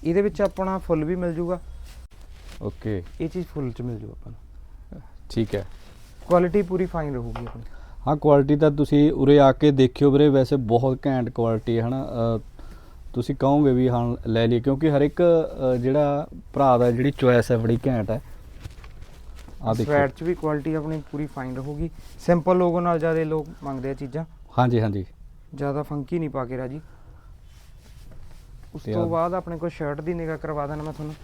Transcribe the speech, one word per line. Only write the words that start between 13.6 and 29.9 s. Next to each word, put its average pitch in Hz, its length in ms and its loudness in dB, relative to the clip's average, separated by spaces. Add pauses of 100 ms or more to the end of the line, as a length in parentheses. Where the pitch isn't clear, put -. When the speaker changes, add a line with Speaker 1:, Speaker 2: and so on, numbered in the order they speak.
Speaker 2:
ਵੀ 127 160 4
ਹਾਂ 120 280 0 (120)
ਲੈ 113 180 2
ਲਈਏ, 120 140 4
ਕਿਉਂਕਿ 139 300 2
ਹਰ 143 100 2
ਇੱਕ, 147 220 2
ਅ, 156 540 2
ਜਿਹੜਾ 143 500 0 (280)
ਭਰਾ 131 240 6
ਦਾ 120 120 4
ਜਿਹੜੀ 127 200 2
ਚੁਆਇਸ 123 420 4
ਹੈ 123 40 4
ਬੜੀ 113 300 2
ਘੈਂਟ 113 240 0
ਹੈ। 123 120 -2 (1400)
ਆ 110 120 0
ਦੇਖੋ। 113 180 0
Speaker 1:
ਸਵੈਟ 143 240 2
ਚ - 60 -10
ਵੀ 175 120 -2
ਕੁਆਲਿਟੀ 156 400 -2
ਆਪਣੀ 156 280 -6 (100)
ਪੂਰੀ 147 140 -6
ਫਾਈਨ 127 300 -8
ਰਹੂਗੀ। 147 340 -6 (300)
ਸਿੰਪਲ 170 380 4
ਲੋਗੋ 175 220 2
ਨਾਲ 175 180 0
ਜ਼ਿਆਦਾ 160 240 0
ਲੋਕ 156 240 -2 (160)
ਮੰਗਦੇ 135 280 -6
ਆ 139 40 -6
ਚੀਜ਼ਾਂ। 143 300 -8 (340)
Speaker 2:
ਹਾਂਜੀ, 120 220 4
ਹਾਂਜੀ। 101 260 -2 (480)
Speaker 1:
ਜ਼ਿਆਦਾ 139 280 -4
ਫੰਕੀ 147 360 -6
ਨਹੀਂ 156 120 -4
ਪਾ 135 140 -4
ਕੇ 127 120 -8
ਰਾਜੀ। 131 240 -8 (1900)
ਉਸ 156 80 -14
Speaker 2:
ਤੇ 110 100 -6
Speaker 1:
ਤੋਂ 170 100 0
Speaker 2:
ਆ 170 40 0
Speaker 1:
ਬਾਅਦ 170 280 -2
ਆਪਣੇ 175 220 -6
ਕੋਲ 165 140 -6
ਸ਼ਰਟ 147 300 -6